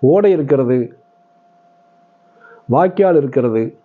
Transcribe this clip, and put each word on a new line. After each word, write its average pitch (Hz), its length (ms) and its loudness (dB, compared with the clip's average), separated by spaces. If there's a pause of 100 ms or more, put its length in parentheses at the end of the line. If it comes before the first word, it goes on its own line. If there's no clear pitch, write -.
ஓடை 190 300 2
இருக்கிறது, 135 460 0 (1900)
வாய்க்கால் 180 560 0
இருக்கிறது 123 420 -2 (220)